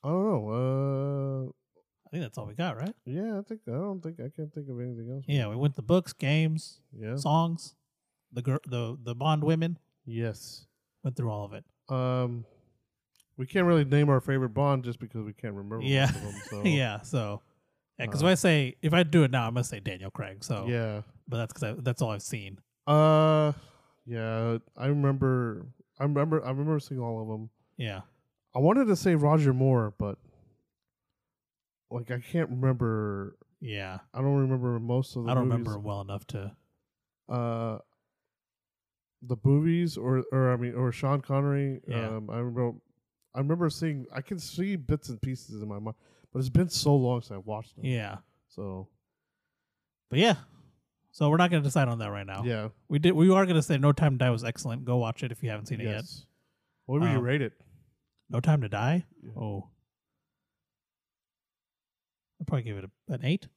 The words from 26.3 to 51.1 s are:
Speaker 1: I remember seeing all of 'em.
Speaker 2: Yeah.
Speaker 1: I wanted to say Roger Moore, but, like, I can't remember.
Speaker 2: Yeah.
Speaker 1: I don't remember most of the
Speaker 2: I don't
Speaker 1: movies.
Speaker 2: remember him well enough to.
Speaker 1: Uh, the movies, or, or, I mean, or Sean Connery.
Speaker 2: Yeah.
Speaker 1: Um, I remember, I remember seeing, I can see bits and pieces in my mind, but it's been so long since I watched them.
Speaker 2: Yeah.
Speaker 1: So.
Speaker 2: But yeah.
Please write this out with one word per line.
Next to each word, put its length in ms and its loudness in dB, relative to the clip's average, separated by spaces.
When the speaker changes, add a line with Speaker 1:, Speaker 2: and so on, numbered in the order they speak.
Speaker 1:
I 60 -4
remember 280 0
seeing 220 -6
all 200 -4
of 80 -8
'em. 220 -8
Speaker 2:
Yeah. 260 -6
Speaker 1:
I 60 0
wanted 260 6
to 100 4
say 200 2
Roger 360 4
Moore, 460 4
but, 180 -4
like, 220 -8
I 80 -4
can't 300 -2
remember. 840 0
Speaker 2:
Yeah. 380 -8
Speaker 1:
I 80 -6
don't 140 2
remember 420 0
most 380 -2
of 80 -4
the 60 -2
Speaker 2:
I 40 2
don't 140 2
Speaker 1:
movies. 180 2
Speaker 2:
remember 120 -6
him 60 -10
well 160 -4
enough 280 -8
to. 280 -10
Speaker 1:
Uh, 500 -4
the 200 -4
movies, 560 4
or, 320 0
or, 220 2
I 40 2
mean, 180 -4
or 180 0
Sean 280 0
Connery. 680 0
Speaker 2:
Yeah. 280 -2
Speaker 1:
Um, 140 -8
I 80 -4
remember, 400 -2
I 60 -4
remember 300 2
seeing, 440 -4
I 80 -6
can 160 -8
see 380 -4
bits 320 -2
and 120 -8
pieces 400 -8
in 80 -8
my 100 -8
mind, 180 -8
but 60 -4
it's 100 -2
been 220 4
so 260 4
long 240 4
since 120 -14
I 60 -10
watched 380 -8
them. 80 -12
Speaker 2:
Yeah. 340 -4
Speaker 1:
So. 400 -10
Speaker 2:
But 120 2
yeah. 160 6